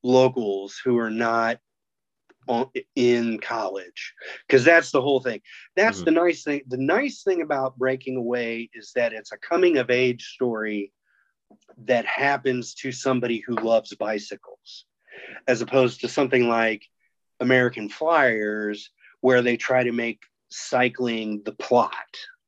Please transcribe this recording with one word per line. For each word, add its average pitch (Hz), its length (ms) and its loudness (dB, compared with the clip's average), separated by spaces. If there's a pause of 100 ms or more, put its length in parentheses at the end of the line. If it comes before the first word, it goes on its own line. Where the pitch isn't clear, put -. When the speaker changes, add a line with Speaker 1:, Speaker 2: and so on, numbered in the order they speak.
Speaker 1:
locals 123 800 2
who 123 160 0
are 113 120 -2
not 117 480 -2 (880)
on, 120 220 -2 (260)
in 120 440 2
college, 98 760 -8 (340)
'cause 127 160 6
that's 135 260 6
the 135 120 2
whole 135 180 2
thing. 120 220 -8 (340)
That's 208 220 0
Speaker 2:
Mm-hmm. 175 80 -8
Speaker 1:
the 160 60 4
nice 170 320 2
thing. 143 240 -4
The 127 100 -6
nice 196 440 -2
thing 180 200 0
about 135 340 -4
Breaking 131 400 -4
Away 117 560 -6
is 110 220 -20
that 117 180 0
it's 110 200 -14
a - 60 -16
coming 175 380 2
of 151 140 0
age 123 340 0 (100)
story 107 580 -4 (920)
that 117 220 0
happens 131 720 -2
to 131 160 -8
somebody 120 540 -2
who 120 100 -4
loves 110 380 0
bicycles, - 920 -10 (600)
as 117 140 2
opposed 123 380 2
to 117 80 -4
something 127 400 2
like 113 380 0 (540)
American 123 500 2
Flyers, 107 1000 0 (300)
where 127 220 6
they 120 160 0
try 127 260 0
to 120 80 -2
make 117 300 -6 (260)
cycling 117 960 -2
the 107 80 -6
plot. - 640 0 (320)